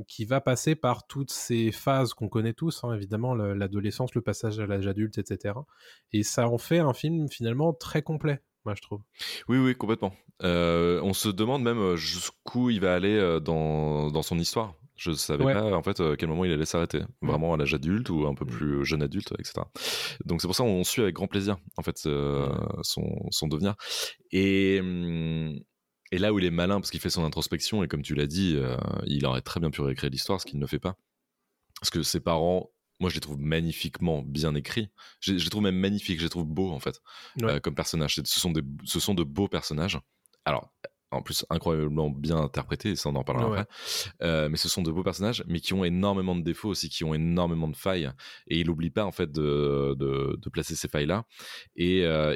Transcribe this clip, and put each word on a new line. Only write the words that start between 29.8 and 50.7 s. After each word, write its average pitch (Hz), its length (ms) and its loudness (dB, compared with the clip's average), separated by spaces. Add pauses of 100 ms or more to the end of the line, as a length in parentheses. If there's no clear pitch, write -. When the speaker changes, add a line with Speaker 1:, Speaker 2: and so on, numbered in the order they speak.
Speaker 2:
réécrire 69 280 -2
l'histoire, 92 300 -2
ce - 60 -10
qu'il 71 120 -10
ne 71 80 -4
fait 76 140 -4
pas. 92 160 -4 (840)
Parce - 100 -2
que 82 120 0
ses 85 180 -2
parents, 87 500 2 (280)
moi, 90 100 0
je 85 60 0
les 80 60 -4
trouve 73 180 -8
magnifiquement 80 840 0
bien 73 340 -2
écrits. 98 320 -4 (320)
Je, 95 180 0
je 82 60 -2
les 82 60 -2
trouve 104 120 0
même 95 160 4
magnifiques, 98 400 0
je 82 60 0
les 80 60 -2
trouve 85 160 -2
beaux, 90 240 -2
en 69 100 -6
fait, - 200 -6 (400)
Speaker 1:
Ouais. 110 120 2
Speaker 2:
euh, 71 80 0
comme 76 160 -4
personnages. 78 400 0
C'est, 67 100 -4
ce - 140 0
sont 87 100 0
des, 80 120 0 (220)
ce - 140 -2
sont 101 160 0
de 87 80 2
beaux 78 260 0
personnages. 80 520 -2 (440)
Alors, 71 280 -2 (380)
en 67 120 -4
plus, - 280 -4
incroyablement 78 600 2
bien 73 280 0
interprétés, 71 520 -2
et 82 60 0
ça, - 140 -4
on 71 40 -2
en 67 100 -2
parlera 117 260 0
Speaker 1:
Ouais. 101 100 0
Speaker 2:
après. - 120 -6 (500)
Euh, 80 260 2
mais 78 80 0
ce - 120 -2
sont 95 140 0
de 82 80 0
beaux 87 120 -2
personnages, 92 440 -2
mais 85 140 -2
qui - 140 -2
ont 95 100 2
énormément 92 500 2
de 85 80 -2
défauts 85 280 -2
aussi, 87 180 -4
qui - 160 -4
ont 78 100 0
énormément 82 540 2
de 73 80 -6
failles. 90 340 -2 (360)
Et 82 140 0
il 80 60 2
n'oublie 82 240 0
pas, 107 140 0
en 92 80 -2
fait, 85 180 -2
de, 71 680 2
de, 69 380 0
de - 120 -12
placer 80 260 -4